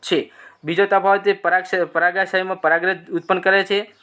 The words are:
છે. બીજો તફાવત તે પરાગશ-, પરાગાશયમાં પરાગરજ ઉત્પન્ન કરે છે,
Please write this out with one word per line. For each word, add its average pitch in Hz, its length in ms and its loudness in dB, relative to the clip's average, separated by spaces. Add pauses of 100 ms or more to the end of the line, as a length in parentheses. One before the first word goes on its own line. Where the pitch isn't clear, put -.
છે. - 280 -2 (320)
બીજો 170 220 0
તફાવત 196 380 2
તે 202 100 2
પરાગશ-, 180 520 -2
પરાગાશયમાં 185 760 -2
પરાગરજ 170 480 0
ઉત્પન્ન 180 300 -4
કરે 190 240 2
છે, 202 400 -4